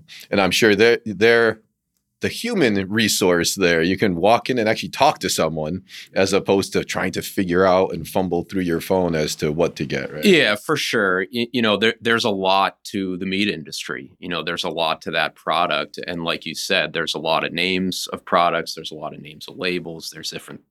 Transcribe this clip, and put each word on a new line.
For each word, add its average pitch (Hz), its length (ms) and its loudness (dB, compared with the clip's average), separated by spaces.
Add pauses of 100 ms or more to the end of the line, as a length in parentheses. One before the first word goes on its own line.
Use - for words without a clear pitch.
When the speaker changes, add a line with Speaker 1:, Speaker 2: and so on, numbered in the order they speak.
(300)
Speaker 1:
And 98 100 2
I'm 92 120 2
sure 107 240 6
they're, 113 300 6
they're 110 560 4 (600)
the 208 80 -2
human 123 600 0
resource 95 640 2
there. 85 260 4
You 90 160 2
can 98 180 0
walk 104 340 4
in 127 80 0
and 110 120 2
actually 110 200 -2
talk 147 300 2
to 90 100 -2
someone 80 540 -2 (300)
as 95 180 2
opposed 98 400 2
to - 140 0
trying 92 260 -4
to 98 100 -4
figure 92 440 0
out 95 260 4
and 82 160 -8
fumble 87 360 -2
through 95 180 -4
your 82 180 0
phone 90 340 0
as 78 240 -2
to 78 140 -2
what 80 240 0
to 78 100 -6
get, 69 280 -6
right? 76 100 -6
Speaker 2:
Yeah, 143 320 4
for 147 220 -2
sure. 95 560 0
Y-, 120 180 -2
you 123 100 0
know, 110 140 2
there, 110 240 2
there's 113 240 2
a 120 60 0
lot 95 560 2
to 95 320 -4
the 92 80 -8
meat 95 240 0
industry. 76 600 -10 (100)
You 90 100 -12
know, 85 120 -4
there's 85 220 -6
a 90 60 -4
lot 80 320 -2
to 82 100 -10
that 80 240 -2
product. 80 720 -2
And 85 160 -8
like 82 220 -4
you 80 100 -8
said, 80 380 -2
there's 80 200 -4
a 78 60 -8
lot 78 240 0
of 71 80 -6
names 92 640 -2
of - 100 -10
products. 85 500 0
There's - 180 -14
a 80 40 -12
lot 76 180 -10
of 76 80 -18
names 76 280 -18
of - 80 -18
labels. 87 560 -6
There's 80 160 -12
different - 420 -14